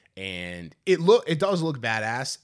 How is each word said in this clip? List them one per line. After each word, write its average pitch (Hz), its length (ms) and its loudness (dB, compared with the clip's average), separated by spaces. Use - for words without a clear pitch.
and 87 600 -8
it 185 140 4
look, 196 260 6
it 160 140 -2
does 190 240 0
look 147 180 -4
badass. 113 640 -2